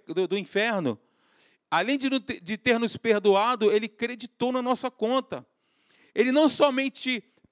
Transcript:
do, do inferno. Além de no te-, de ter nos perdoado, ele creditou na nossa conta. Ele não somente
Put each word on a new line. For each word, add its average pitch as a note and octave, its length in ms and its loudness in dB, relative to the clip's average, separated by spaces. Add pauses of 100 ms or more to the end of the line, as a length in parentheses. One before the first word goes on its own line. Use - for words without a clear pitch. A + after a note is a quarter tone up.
do, F3 200 -2
do F3+ 100 -2
inferno. G3 600 -2 (720)
Além G#3 280 0
de C4 120 -2
no C4 100 -2
te-, - 200 -10
de G3 180 -8
ter A#3 220 0
nos A#3 160 -2
perdoado, G#3 760 2
ele G#3+ 180 0
creditou A#3+ 600 -6
na B3+ 100 -2
nossa B3 280 -2
conta. B3 560 -4 (680)
Ele B3 180 2
não D4+ 160 6
somente C4 760 0 (280)